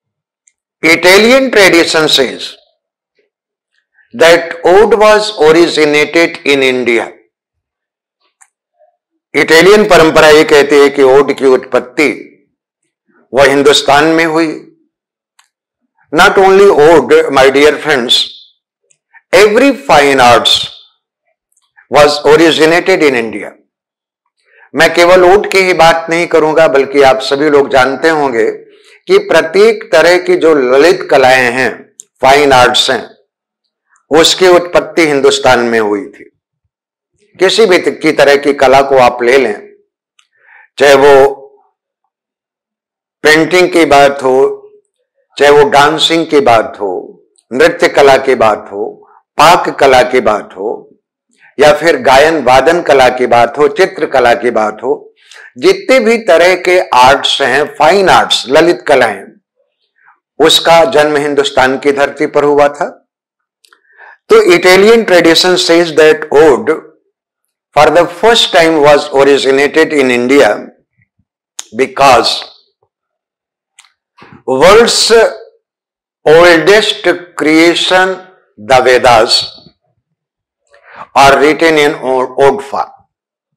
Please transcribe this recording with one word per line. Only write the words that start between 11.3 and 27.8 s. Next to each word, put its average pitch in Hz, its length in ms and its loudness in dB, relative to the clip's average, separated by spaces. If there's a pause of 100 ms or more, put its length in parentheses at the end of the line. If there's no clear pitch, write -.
की 131 140 -4
उत्पत्ति 127 640 -2 (1200)
वह 135 140 2
हिंदुस्तान 139 560 0
में 165 200 -2
हुई। 160 520 -6 (1400)
Not 196 220 2
only 190 320 4 (160)
oud, 151 300 4 (180)
my 135 120 2 (120)
dear 147 160 2 (140)
friends, 131 320 -4 (1120)
every 214 380 2 (180)
fine 143 320 2
arts 120 340 2 (1400)
was 147 360 0
originated 160 760 0
in 135 140 0
India। 107 340 -8 (1200)
मैं 165 200 0
केवल 180 300 2
ओड 190 280 2
की 190 60 -2
ही 185 140 -2
बात 165 380 0
नहीं 170 160 -4
करूंगा, 156 420 0
बल्कि 139 340 0
आप 131 180 2
सभी 143 300 -4
लोग 139 180 0
जानते 135 400 -2